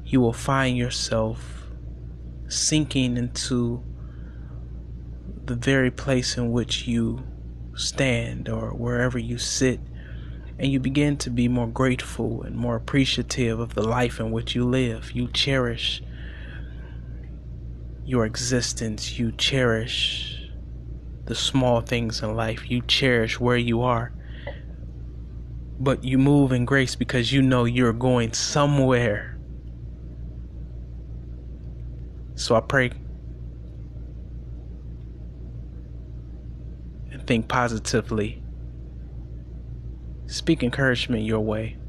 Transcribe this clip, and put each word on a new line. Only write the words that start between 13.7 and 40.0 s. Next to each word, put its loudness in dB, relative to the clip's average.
the 2
life 2
in -2
which -2
you 4
live. 0
You -2
cherish 0
your 4
existence. -2
You 2
cherish 0
the -4
small 4
things 0
in -2
life. -2
You 2
cherish 4
where 6
you 4
are. 2
But 2
you 4
move 8
in 4
grace 4
because 2
you 6
know 6
you're 6
going 4
somewhere. 4
So 2
I 6
pray 4
and -8
think 2
positively. 0